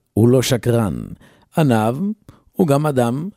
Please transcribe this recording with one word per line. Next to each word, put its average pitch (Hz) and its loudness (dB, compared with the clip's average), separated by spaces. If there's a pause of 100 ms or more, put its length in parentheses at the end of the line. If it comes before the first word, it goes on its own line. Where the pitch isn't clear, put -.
(140)
הוא 110 4
לא 127 4
שקרן, 117 -2 (640)
עניו 120 0 (560)
הוא 185 0
גם 143 0
אדם 131 -2